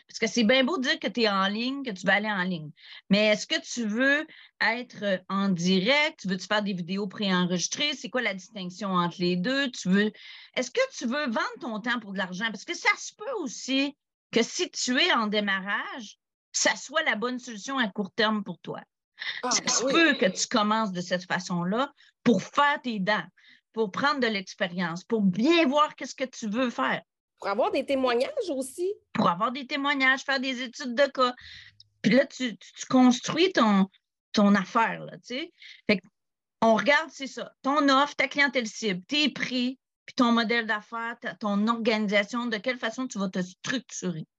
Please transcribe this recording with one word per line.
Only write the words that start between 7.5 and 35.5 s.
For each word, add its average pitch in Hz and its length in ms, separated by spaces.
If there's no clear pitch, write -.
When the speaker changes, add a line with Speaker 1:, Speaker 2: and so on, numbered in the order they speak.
Speaker 1:
C'est 240 160
quoi 247 140
la 202 100
distinction 190 600
entre 175 260
les 180 160
deux ? 254 340
Tu - 200
veux... 202 220
Est-ce 254 160
que 494 100
tu 294 80
veux 294 220
vendre 349 340
ton 226 180
temps 240 200
pour 202 140
de 190 40
l'argent ? 185 280
Parce 208 200
que 349 100
ça 415 220
se - 160
peut 453 180
aussi 269 540
que 226 100
si - 300
tu 247 280
es 339 140
en 226 140
démarrage, 208 880
ça 269 200
soit 294 260
la 262 140
bonne 240 240
solution 247 400
à 233 80
court 190 240
terme 214 320
pour - 160
toi. - 200
Speaker 2:
Ah, 247 80
Speaker 1:
Ça 226 120
Speaker 2:
ben - 80
Speaker 1:
se - 160
Speaker 2:
oui. 269 60
Speaker 1:
peut 311 220
que - 140
tu - 200
commences 214 440
de 175 100
cette 180 240
façon-là 185 680
pour 190 200
faire 285 400
tes 220 160
dents, 185 260
pour 220 180
prendre 285 280
de 240 80
l'expérience, 185 760
pour 220 200
bien 262 420
voir 294 300
qu'est-ce 277 180
que 269 120
tu 240 220
veux 240 220
faire. 240 320
Speaker 2:
Pour - 80
avoir 240 240
des 285 160
témoignages 262 420
aussi. 269 360
Speaker 1:
Pour 202 160
avoir 208 220
des 269 140
témoignages, 277 560
faire 269 180
des 254 220
études 247 320
de 277 140
cas. 254 260
Puis 202 80
là, 262 160
tu, 240 280
tu, - 180
tu - 120
construis 262 640
ton, 202 360
ton 202 220
affaire, 196 520
là, 156 80
tu - 220
sais. 339 180